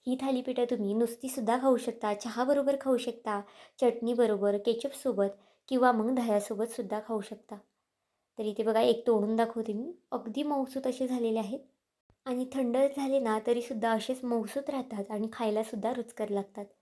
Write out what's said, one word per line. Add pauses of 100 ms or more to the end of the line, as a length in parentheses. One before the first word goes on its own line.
ही
थालीपीठं
तुम्ही
नुसतीसुद्धा
खाऊ
शकता,
चहाबरोबर
खाऊ
शकता, (380)
चटणीबरोबर,
केचपसोबत (300)
किंवा
मग
दह्यासोबतसुद्धा
खाऊ
शकता. (840)
तर
इथे
बघा,
एक
तोडून
दाखवते
मी. (200)
अगदी
मऊसूत
असे
झालेले
आहेत (680)
आणि
थंड (200)
झाले
ना
तरीसुद्धा
असेच
मऊसूत
राहतात
आणि
खायलासुद्धा
रुचकर
लागतात. (180)